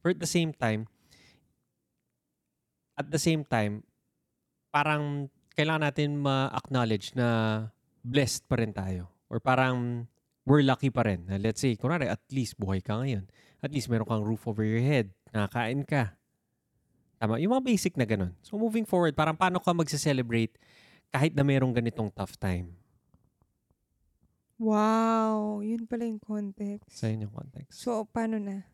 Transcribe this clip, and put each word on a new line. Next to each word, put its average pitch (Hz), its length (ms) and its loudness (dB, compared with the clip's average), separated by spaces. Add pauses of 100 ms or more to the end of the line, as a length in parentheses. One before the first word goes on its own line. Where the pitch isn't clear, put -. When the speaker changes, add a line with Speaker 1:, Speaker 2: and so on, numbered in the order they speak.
Speaker 1:
but 175 160 0
at 151 40 -12
the 165 80 -4
same 165 280 0
time, 110 320 -2 (2000)
at 139 120 -6
the 151 120 0
same 160 240 2
time, 107 400 0 (880)
parang 147 560 0 (280)
kailangan 156 300 2
natin 147 340 0
ma-acknowledge 131 960 0
na 113 520 0 (340)
blessed 127 480 0
pa 123 80 2
rin 107 160 0
tayo. 92 340 -6 (220)
Or 117 80 -4
parang 123 720 0 (320)
we're 143 240 6
lucky 131 240 2
pa 117 160 2
rin. 90 180 0
Na 98 140 -2
let's 107 240 0
say, 120 160 2
kunwari, 151 320 0
at 120 100 -4 (140)
least 127 240 -2
buhay 95 240 -2
ka 110 180 -4
ngayon. 123 240 -2 (380)
At 143 80 -6
least 143 160 -4
meron 113 240 0
kang 107 160 0
roof 110 240 -2
over 107 160 0
your 113 160 2
head. 127 320 2 (160)
Nakakain 117 560 -2
ka. 127 320 -2 (1040)
Tama? 110 160 0
Yung 196 160 2
mga 262 80 0
basic 226 320 0
na 139 80 0
ganun. 98 400 0
So - 160 -10
moving 226 240 0
forward, 175 320 2
parang 156 240 0
paano 185 240 0
ka - 80 0
magse-celebrate 135 880 0 (560)
kahit 143 240 4
na 139 80 4
merong 131 240 4
ganitong 117 400 0
tough - 260 -6
time? 90 380 -2 (1900)
Speaker 2:
Wow, 220 960 2
yun 220 320 -4
pala 233 160 -4
yung 220 160 -6
context. 208 720 -8
Speaker 1:
So, 110 160 -2
yun 110 160 -4
yung 104 80 -12
context. - 480 -16
Speaker 2:
So, 220 240 -2
paano 220 320 -2
na? 196 240 -8 (120)